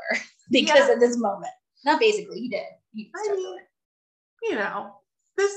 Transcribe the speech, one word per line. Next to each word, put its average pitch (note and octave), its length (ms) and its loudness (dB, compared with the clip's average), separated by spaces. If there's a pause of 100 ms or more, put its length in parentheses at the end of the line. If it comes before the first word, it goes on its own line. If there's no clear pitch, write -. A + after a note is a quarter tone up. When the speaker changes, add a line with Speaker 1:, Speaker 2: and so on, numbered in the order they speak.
(120)
Speaker 1:
<laughs> - 380 -8
Because C#4+ 380 6
Speaker 2:
Yeah. A#3+ 40 6
Speaker 1:
of A#3 80 2
this A#3+ 160 4
moment. G3 360 -4 (340)
Not D4 140 4
basically, G#3 400 0
he B3+ 100 -8
did. - 160 -8 (260)
He G#3+ 240 -14
Speaker 2:
I G#4 80 -10
Speaker 1:
started G4+ 140 -2
the F#4 60 -6
Speaker 2:
mean, F#4 80 -12
Speaker 1:
war. F4+ 80 -16 (840)
Speaker 2:
you G#4+ 140 -4
know, G3 380 -8 (440)
this, G4+ 180 0